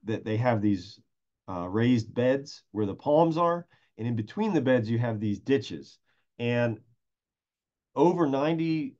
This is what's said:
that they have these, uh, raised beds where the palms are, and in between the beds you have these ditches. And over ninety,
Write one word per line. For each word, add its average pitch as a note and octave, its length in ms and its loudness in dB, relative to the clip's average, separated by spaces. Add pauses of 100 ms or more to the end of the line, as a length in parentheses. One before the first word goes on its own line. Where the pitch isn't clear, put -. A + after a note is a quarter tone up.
that G#2+ 180 -6
they A2 140 -2
have A#2 240 2
these, G2 400 -2 (480)
uh, F2+ 180 -8
raised A2+ 460 2
beds C3 580 -2
where G#2 140 -2
the G2 100 -4
palms D#3 420 2
are, E3+ 300 -2 (300)
and A2 100 -6
in A#2+ 80 -2
between G3+ 380 -4
the D#3 80 2
beds B2 280 2
you A#2 80 0
have A2+ 220 -2
these G#2 220 -4
ditches. F#2 580 -4 (400)
And A#2+ 400 0 (1120)
over E3+ 320 4
ninety, D#3 760 -2